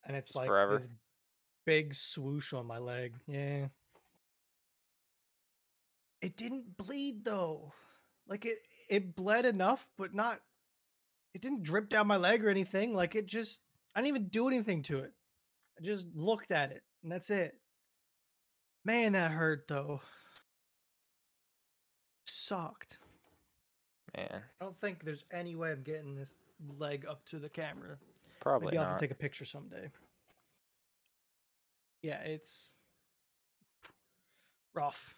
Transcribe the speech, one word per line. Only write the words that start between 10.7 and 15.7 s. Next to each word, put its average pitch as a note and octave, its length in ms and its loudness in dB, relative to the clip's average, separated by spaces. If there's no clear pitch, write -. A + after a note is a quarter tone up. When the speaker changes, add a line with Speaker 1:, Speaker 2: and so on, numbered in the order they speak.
Speaker 1:
it F#3 80 -8
didn't B3+ 200 -2
drip G3 280 0
down G#3+ 160 6
my G#3 100 6
leg G#3 280 6
or A3 40 6
anything. G3 460 2
Like, F3 200 2
it G#3+ 120 0
just, A3 340 -4
I G3+ 60 2
didn't C#4 160 4
even G#3 120 0
do A#3 200 4
anything G#3+ 360 2
to C#3 160 0
it. C3+ 120 -10